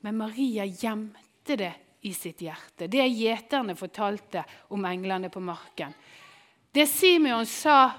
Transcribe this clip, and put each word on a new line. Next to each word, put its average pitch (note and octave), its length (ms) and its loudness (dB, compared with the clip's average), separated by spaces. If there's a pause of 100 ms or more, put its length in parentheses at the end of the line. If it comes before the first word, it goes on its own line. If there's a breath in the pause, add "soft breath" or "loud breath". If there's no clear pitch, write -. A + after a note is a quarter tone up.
Men G#3+ 160 -6
Maria A3 480 -2
gjemte G#3+ 920 -6
det F3+ 120 -4 (340)
i G3 80 -6
sitt - 280 -10
hjerte. E3 460 -10
Det B3+ 200 4
gjeterne A3+ 680 -2
fortalte G3+ 680 -6 (300 loud breath)
om G3+ 120 -4
englene F#3 440 -6
på F#3 140 -12
marken. E3 500 -10 (760 soft breath)
Det D4 160 6
Simeon D4 580 4
sa C4+ 540 6